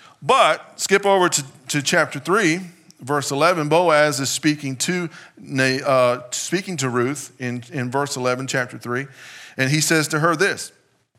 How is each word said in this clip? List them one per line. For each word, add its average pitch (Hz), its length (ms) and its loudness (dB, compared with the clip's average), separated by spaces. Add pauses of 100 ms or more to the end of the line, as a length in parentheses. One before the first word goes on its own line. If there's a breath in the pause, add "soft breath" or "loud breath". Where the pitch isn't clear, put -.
(200 loud breath)
But - 600 2
skip 196 260 2
over 190 220 4
to, 147 160 -2 (240)
to 147 140 -2
chapter 151 360 0
three, 170 400 0 (420)
verse 139 300 -4
eleven. 151 380 2
Boaz 151 500 4
is 135 100 -4
speaking 147 480 -2
to 175 320 -4 (280 loud breath)
Na-, 131 480 -2
uh, 127 380 2 (100)
speaking 190 460 -6
to 131 100 -2
Ruth 123 500 -4
in, 123 240 -6 (100)
in 127 160 -6
verse 139 280 -2
eleven, 127 320 -2
chapter 123 300 -4
three. 123 280 -6 (500 loud breath)
And 131 140 0
he 151 100 2
says 156 280 2
to 156 100 -2
her 165 160 2
this. 160 380 -2 (460)